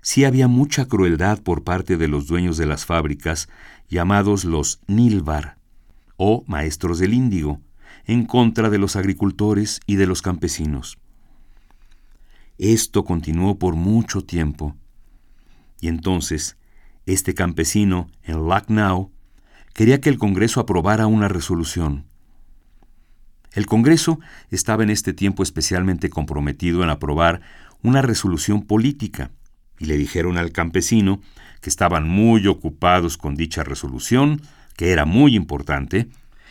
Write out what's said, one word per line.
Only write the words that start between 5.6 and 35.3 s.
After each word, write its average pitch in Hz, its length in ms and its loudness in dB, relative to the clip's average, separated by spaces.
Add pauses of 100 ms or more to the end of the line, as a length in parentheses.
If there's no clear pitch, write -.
o 104 300 2
maestros 80 520 -4
del 92 140 0
índigo, 90 480 0 (460)
en 117 180 0
contra 113 460 2
de 104 80 2
los 98 180 0
agricultores 101 880 0
y 101 120 0
de 95 100 4
los 90 160 -2
campesinos. 80 760 -4 (1600)
Esto 107 480 0
continuó 87 540 -2
por 87 180 -2
mucho 101 460 0
tiempo. 76 520 -4 (1080)
Y 85 60 -4
entonces, 82 680 -4 (480)
este - 300 -2
campesino 90 760 0 (120)
en 80 160 -6
Lucknow 95 720 0 (640)
quería 127 260 4
que 156 80 2
el 135 80 2
Congreso 107 440 0
aprobara 104 480 2
una 107 200 2
resolución. 82 800 -4 (1500)
El 107 140 -4
Congreso 151 520 4 (300)
estaba 110 340 -2
en 107 60 2
este 101 240 -2
tiempo 98 300 0
especialmente 90 680 -2
comprometido 76 760 -2
en 85 60 2
aprobar 76 540 0 (400)
una 127 180 4
resolución 104 600 0
política, 110 680 -2 (480)
y 78 80 -10
le 76 100 -2
dijeron 85 400 -2
al 85 160 -4
campesino 95 680 0 (400)
que - 80 -10
estaban 85 360 0
muy 104 400 4
ocupados 87 720 0
con 71 180 -6
dicha 78 300 -4
resolución, 117 800 -2 (340)
que 87 160 0
era 76 140 2
muy 120 280 6